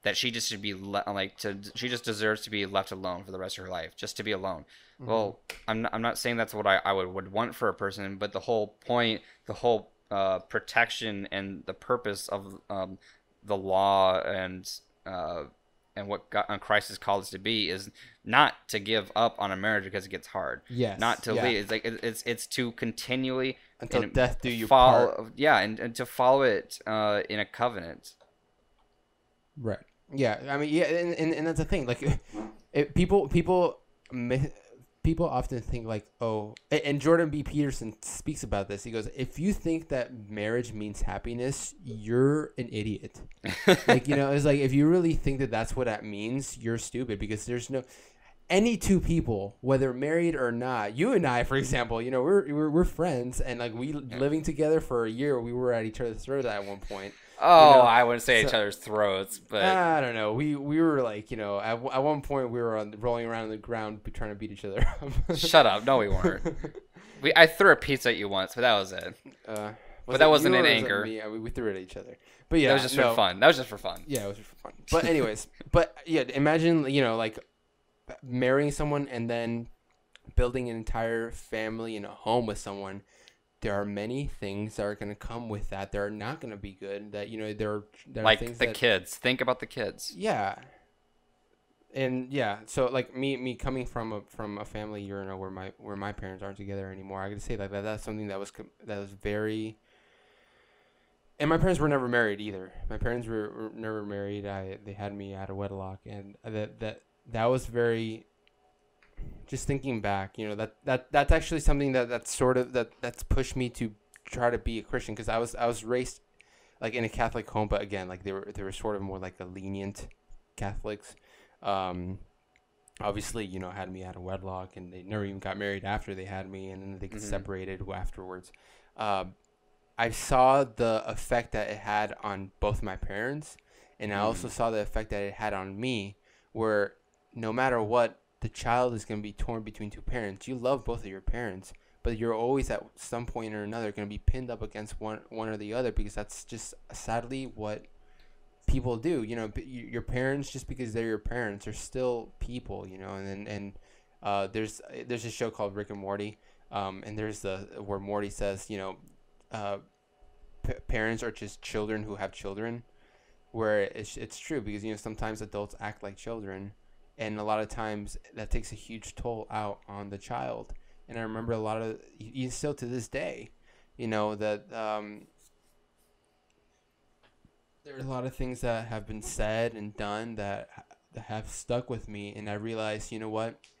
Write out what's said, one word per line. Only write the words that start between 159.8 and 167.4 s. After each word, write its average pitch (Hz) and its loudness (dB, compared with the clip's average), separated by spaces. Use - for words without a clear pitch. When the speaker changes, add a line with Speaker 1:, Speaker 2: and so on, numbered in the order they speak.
Speaker 2:
p-, - -2
parents 113 0
are 117 -4
just - -12
children 107 -4
who 104 -8
have 92 -4
children, 113 -8
where 107 2
it's, - -6
it's 117 -10
true, 147 -6
because, 104 -8
you 110 -6
know, 104 -6
sometimes 110 -8
adults 104 -8
act 104 -10
like 101 -12
children, 101 -10
and 107 -6
a 107 -6